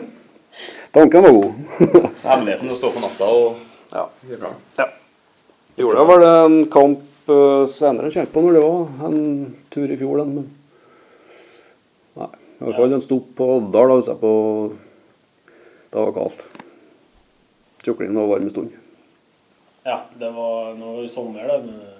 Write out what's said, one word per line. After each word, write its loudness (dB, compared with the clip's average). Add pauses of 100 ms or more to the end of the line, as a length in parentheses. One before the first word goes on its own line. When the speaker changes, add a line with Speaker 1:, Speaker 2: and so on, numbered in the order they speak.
(360)
Speaker 1:
<laughs> -10
tanken 6
var 10
god. 4 (320)
<laughs> 2
Speaker 2:
Så -14
hemmeligheten -2
er -10
å -12
stå -4
på -8
natta -6
og 2 (380)
Speaker 1:
Ja. -8 (220)
Speaker 2:
gjøre -16
klar. -14 (220)
Speaker 1:
Ja. -2 (920)
Gjorde -2
det 4
vel 8
en 6
kamp, 4 (280)
eh, 4
senere, -4
kjent -6
på 0
når 2
det 4
var -2 (200)
en -6 (140)
tur -8
i -8
fjor, -6
den, -6
men... -12 (1700)
Nei, -14
i -20
hvert -8
fall 0
en -4
stopp -6
på -4 (120)
Oddar, 2
da, 2
hvis 0
jeg -8
på, 0 (1600)
det -6
var -4
kaldt. -10 (1300)
Kyklingen -8
var -4
varm -4
en -8
stund. -12 (1120)
Speaker 3:
Ja, -8 (160)
det -12
var, -8
nå -16
var -12
det -16
sommer, -14
da, -4
men -18 (200)